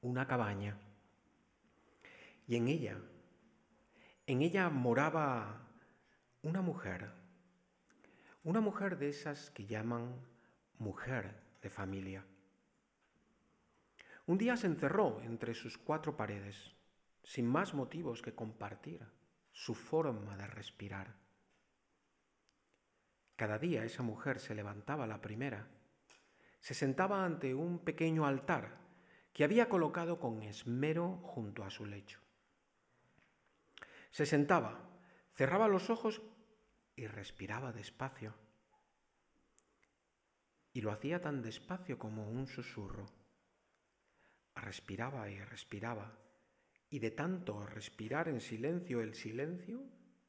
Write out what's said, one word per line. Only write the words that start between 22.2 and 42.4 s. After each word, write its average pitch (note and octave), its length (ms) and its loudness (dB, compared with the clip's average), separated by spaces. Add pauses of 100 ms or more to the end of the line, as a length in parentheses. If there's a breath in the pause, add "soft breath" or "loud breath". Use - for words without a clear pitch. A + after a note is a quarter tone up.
Cada G#2+ 220 0
día C#3+ 260 0
esa A#2 200 -4
mujer A#2 360 -2
se - 140 -8
levantaba G#2+ 540 -4
la G2+ 120 -6
primera, G#2+ 480 -6 (920 soft breath)
se - 140 -8
sentaba F#3 520 4
ante C#3 300 0
un E3+ 240 0
pequeño D#3+ 460 4
altar C#3 520 0 (560 loud breath)
que D3 100 6
había A3+ 260 8
colocado E3+ 500 4
con A2+ 240 -2
esmero D#3 800 0
junto G#2+ 400 -6
a G2 60 -6
su G#2 160 -8
lecho. G2+ 340 -10 (1900 loud breath)
Se D3+ 140 2
sentaba, C#3+ 640 6 (440 loud breath)
cerraba F3+ 340 6
los F#3+ 220 6
ojos A3+ 320 2 (760)
y A2+ 120 -8
respiraba G#2+ 640 -6
despacio. A2 640 -8 (2500)
Y B2 80 -2
lo G#2+ 100 2
hacía C#3+ 300 0
tan D3 200 -2
despacio C#3 560 -6
como G#2+ 320 -6
un B2+ 180 -2